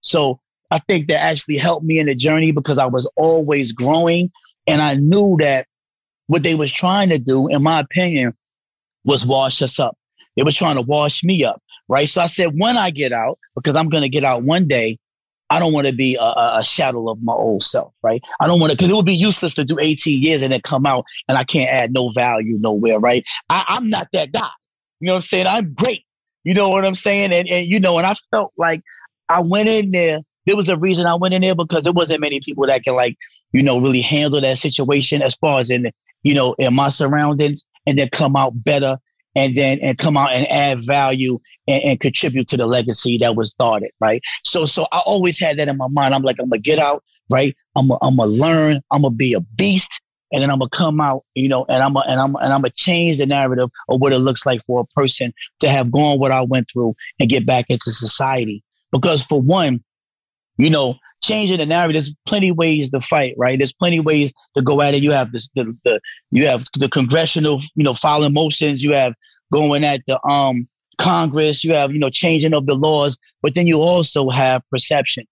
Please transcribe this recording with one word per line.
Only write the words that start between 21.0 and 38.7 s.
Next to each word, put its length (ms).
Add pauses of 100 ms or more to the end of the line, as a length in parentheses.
and 120
I 40
can't 240
add 240
no 180
value 500
nowhere, 400
right? 240 (260)
I, 200
I'm 200
not 240
that 180
guy. 180 (500)
You 80
know 60
what 40
I'm 40
saying? 260
I'm 260
great. 320 (380)
You 100
know 160
what 160
I'm 80
saying? 400
And, 160
and, 160
you 140
know, 180
and 80
I 80 (160)
felt 280
like 260 (460)
I 120
went 280
in 200
there. 300 (260)
There 100
was 140
a 80
reason 300
I 80
went 180
in 80
there 140
because 280
there 100
wasn't 280
many 200
people 260
that 160
can, 100
like, 240 (340)
you 120
know, 160
really 220
handle 400
that 180
situation 640
as 120
far 240
as 120
in, 200 (300)
you 140
know, 240
in 160
my 140
surroundings 760 (220)
and 100
then 120
come 260
out 180 (100)
better 360 (360)